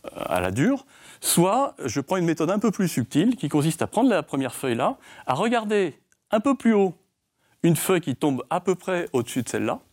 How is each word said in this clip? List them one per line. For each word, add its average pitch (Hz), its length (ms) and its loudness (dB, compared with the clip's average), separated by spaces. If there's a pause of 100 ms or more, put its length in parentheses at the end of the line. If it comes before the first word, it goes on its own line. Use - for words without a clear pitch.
euh, - 40 -12 (180)
à 90 120 0
la 92 120 -2
dure, 202 340 0 (340)
soit 214 640 2
je 139 160 -4
prends 180 160 -2
une 180 100 0
méthode 160 240 0
un 202 100 0
peu 226 120 2
plus 185 160 0
subtile 165 480 0
qui 147 140 -6
consiste 156 320 0
à 107 60 0
prendre 254 220 2
la 170 140 2
première 135 320 -4
feuille 123 200 -2
là, 156 220 0 (280)
à 127 80 -2
regarder 208 640 0 (300)
un 214 100 0
peu 269 160 2
plus 233 180 2
haut 196 220 2 (680)
une 165 120 6
feuille 180 260 2
qui 131 140 -4
tombe 135 340 -2
à 180 120 -2
peu 185 140 0
près 175 360 -4
au-dessus 123 300 -2
de - 80 -8
celle-là. 107 320 -4 (120)